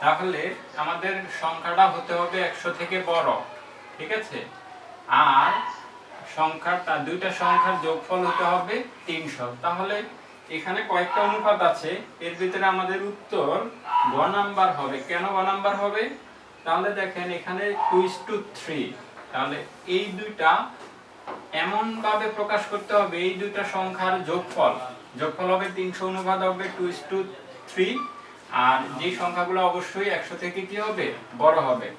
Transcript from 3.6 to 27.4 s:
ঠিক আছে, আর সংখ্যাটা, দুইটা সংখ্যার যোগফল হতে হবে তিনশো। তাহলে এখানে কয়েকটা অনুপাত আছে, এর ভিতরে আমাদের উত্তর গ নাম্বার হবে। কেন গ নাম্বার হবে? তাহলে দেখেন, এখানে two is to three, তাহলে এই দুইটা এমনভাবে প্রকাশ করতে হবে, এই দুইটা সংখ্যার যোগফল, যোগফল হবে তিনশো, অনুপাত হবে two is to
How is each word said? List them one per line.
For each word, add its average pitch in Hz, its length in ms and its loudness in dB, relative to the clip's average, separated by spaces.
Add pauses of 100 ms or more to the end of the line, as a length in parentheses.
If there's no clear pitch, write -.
ঠিক 156 140 -10 (100)
আছে, 147 200 -8 (920)
আর - 220 6 (880)
সংখ্যাটা, 160 560 0 (140)
দুইটা 185 220 -2 (120)
সংখ্যার - 440 4
যোগফল 160 420 0
হতে 180 260 2
হবে 196 220 0 (320)
তিনশো। 156 380 -6 (180)
তাহলে 185 320 0 (600)
এখানে 185 240 -4 (120)
কয়েকটা 180 360 2
অনুপাত 185 320 4 (120)
আছে, 160 200 -4 (340)
এর 170 140 -4
ভিতরে 185 340 0
আমাদের 185 260 0 (120)
উত্তর - 420 -2 (600)
গ - 20 -2 (200)
নাম্বার 196 340 2 (100)
হবে। 135 180 -4 (120)
কেন 175 140 -2 (120)
গ - 20 2 (120)
নাম্বার 196 240 2 (100)
হবে? 202 200 0 (600)
তাহলে 180 240 2 (100)
দেখেন, 180 280 -4 (100)
এখানে 185 260 -4 (260)
two 185 180 6
is - 80 -4 (120)
to 214 80 -4 (240)
three, 151 280 -4 (460)
তাহলে 156 240 -2 (380)
এই 202 100 2 (140)
দুইটা 208 320 2 (1120)
এমনভাবে 214 640 0 (120)
প্রকাশ 208 240 2 (100)
করতে 208 280 -4
হবে, 180 160 2 (120)
এই 190 140 2
দুইটা 202 200 -2 (140)
সংখ্যার 185 400 0 (140)
যোগফল, 131 440 2 (460)
যোগফল 156 340 -2
হবে 190 140 2 (100)
তিনশো, 185 340 -2
অনুপাত 190 280 0 (100)
হবে 185 160 -2 (100)
two 180 180 0
is - 60 -8 (100)
to 190 80 0 (540)